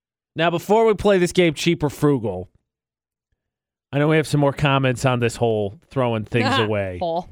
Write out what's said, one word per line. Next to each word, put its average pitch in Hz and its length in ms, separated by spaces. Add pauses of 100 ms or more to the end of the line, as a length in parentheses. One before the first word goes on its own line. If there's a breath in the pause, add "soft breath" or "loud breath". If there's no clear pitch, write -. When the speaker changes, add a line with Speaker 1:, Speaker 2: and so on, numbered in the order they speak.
(360)
Speaker 1:
Now, 165 140
before 196 360
we 220 100
play 202 240
this 175 120
game, 175 220
Cheap 170 300
or 147 80
Frugal, 107 580 (1400)
I 139 80
know 147 80
we 156 100
have 156 100
some 147 140
more 139 120
comments 135 520
on 127 140
this 120 160
whole 107 440 (100)
throwing 117 360
things 123 320
Speaker 2:
<laughs> - 20
Speaker 1:
away. 104 400
Speaker 2:
Hole. 170 320